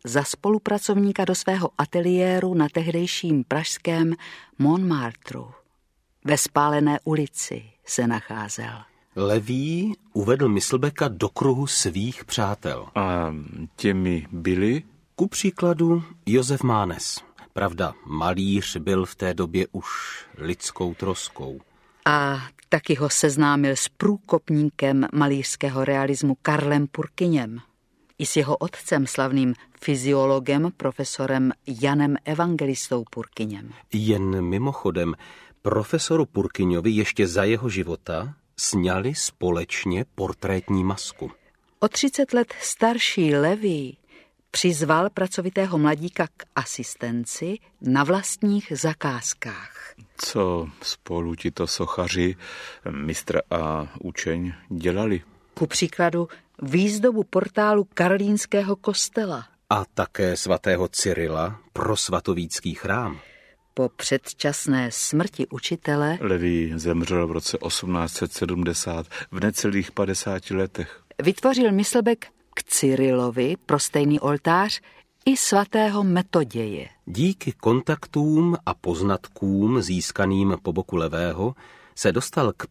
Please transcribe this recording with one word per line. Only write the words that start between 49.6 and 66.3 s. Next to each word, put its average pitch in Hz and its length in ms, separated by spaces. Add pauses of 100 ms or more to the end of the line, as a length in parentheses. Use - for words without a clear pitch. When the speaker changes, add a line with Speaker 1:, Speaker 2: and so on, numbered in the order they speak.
Speaker 3:
Co 90 520 (120)
spolu 85 540
tito 85 320
sochaři, 90 680 (540)
mistr 78 520 (100)
a 78 360 (120)
učeň, 85 540 (160)
dělali? 90 520 (320)
Speaker 1:
Ku 156 140
příkladu 170 600 (340)
výzdobu 208 640
portálu 208 720
karlínského 202 800
kostela. 190 720 (240)
Speaker 2:
A 104 240
také 92 440
svatého 92 500
Cyrila 85 720 (140)
pro - 240
svatovícký 87 760
chrám. 101 460 (540)
Speaker 1:
Po 127 160
předčasné - 1000
smrti - 560
učitele 147 760
Speaker 3:
Levý 87 540